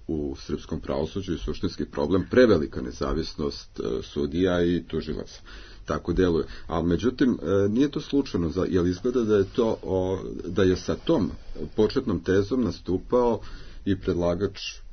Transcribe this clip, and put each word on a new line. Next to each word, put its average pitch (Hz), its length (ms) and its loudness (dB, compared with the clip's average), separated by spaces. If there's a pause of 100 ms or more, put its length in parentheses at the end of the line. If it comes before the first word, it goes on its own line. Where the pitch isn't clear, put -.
u 73 320 -4
srpskom 78 420 -6
pravosuđu 80 540 -4
i 73 40 -4
suštinski - 460 -4
problem 87 460 0
prevelika 98 500 6
nezavisnost, 69 1000 -4
e, 57 220 -4
sudija 87 600 0
i 87 240 2
tužilaca. 78 520 -6 (460)
Tako 78 260 -4
deluje. 85 320 4 (220)
Ali 82 200 0
međutim, 107 560 2
e, 98 260 2
nije 135 220 2
to 160 100 -4
slučajno, 120 480 0
za-, 87 200 0
jer 90 180 2
izgleda 123 340 0
da 107 160 4
je 98 80 6
to, 113 380 0
o, 92 360 0 (280)
da 90 160 2
je 92 140 6
sa 87 180 -2
tom 113 360 2 (460)
početnom 107 440 2
tezom 101 440 2
nastupao 104 760 0 (440)
i 98 160 2
predlagač 87 600 0 (320)